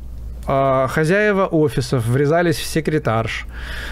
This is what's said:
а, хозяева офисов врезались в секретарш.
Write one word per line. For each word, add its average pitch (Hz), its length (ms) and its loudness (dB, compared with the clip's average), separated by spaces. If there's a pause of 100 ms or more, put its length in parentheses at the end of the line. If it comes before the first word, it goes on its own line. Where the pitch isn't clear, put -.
(460)
а, 135 420 2
хозяева 190 600 2
офисов 139 580 2
врезались 147 520 2
в - 80 -6
секретарш. 143 840 -2 (440)